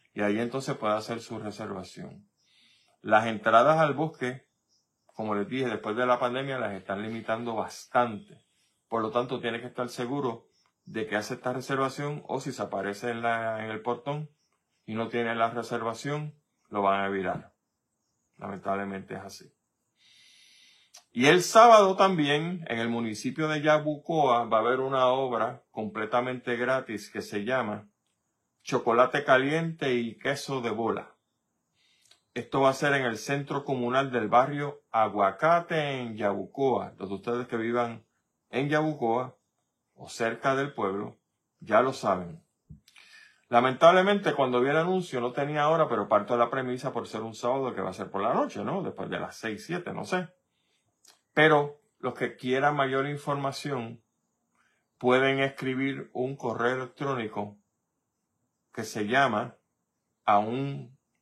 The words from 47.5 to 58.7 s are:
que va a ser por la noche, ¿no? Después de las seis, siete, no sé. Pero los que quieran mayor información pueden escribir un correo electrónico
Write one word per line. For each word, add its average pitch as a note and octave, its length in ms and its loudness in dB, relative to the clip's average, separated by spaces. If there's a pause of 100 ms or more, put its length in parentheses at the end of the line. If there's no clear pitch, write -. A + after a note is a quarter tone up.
que G2 80 -6
va F#2+ 80 -4
a F#2+ 40 -12
ser F#2+ 160 -10
por G2 120 -4
la A#2 100 0
noche, G#3 320 -2
¿no? E3+ 180 -4
Después - 280 -8
de - 100 -4
las - 160 -10
seis, A2 300 -8
siete, E3+ 260 -8
no - 120 -8
sé. F#3 240 -4 (1080)
Pero D3+ 460 4 (180)
los B2 160 -6
que - 220 -6
quieran C3+ 400 0
mayor C3+ 300 0
información C#3 960 -6 (960)
pueden C3+ 420 4
escribir C3+ 720 -2
un C3 240 -6
correo A#2+ 400 -2
electrónico B2 800 -6 (1160)